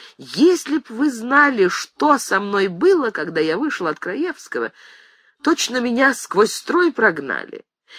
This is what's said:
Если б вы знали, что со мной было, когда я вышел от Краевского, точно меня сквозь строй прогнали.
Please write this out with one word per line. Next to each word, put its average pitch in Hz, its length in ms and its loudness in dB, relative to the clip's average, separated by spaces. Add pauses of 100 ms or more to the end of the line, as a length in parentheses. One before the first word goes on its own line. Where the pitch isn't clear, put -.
(180)
Если 285 600 2
б 262 100 -4
вы 269 240 0
знали, 247 560 2
что - 500 0
со 196 220 -2
мной 202 300 0
было, 262 420 2
когда 156 300 -4
я 160 160 0
вышел 254 300 -4
от 151 120 -6
Краевского, 202 720 -6 (720)
точно 254 380 0
меня 247 320 2
сквозь - 400 0
строй 339 400 0
прогнали. 147 720 -4 (340)